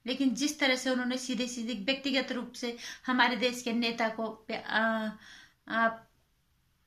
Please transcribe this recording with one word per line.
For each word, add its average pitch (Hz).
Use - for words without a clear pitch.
लेकिन 262
जिस 294
तरह 262
से 254
उन्होंने 247
सीधे 247
सीधे 240
व्यक्तिगत 262
रूप 240
से 240
हमारे 247
देश 240
के 233
नेता 233
को 220
पे-, -
आ, 220
आ, 226